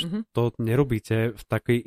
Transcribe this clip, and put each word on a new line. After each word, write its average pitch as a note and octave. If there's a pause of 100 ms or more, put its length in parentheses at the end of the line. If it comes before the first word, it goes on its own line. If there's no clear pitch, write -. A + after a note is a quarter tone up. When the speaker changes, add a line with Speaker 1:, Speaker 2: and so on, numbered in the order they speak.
Speaker 1:
Mhm. F3+ (120)
Speaker 2:
to A#2+
nerobíte A2+
v -
takej A#2+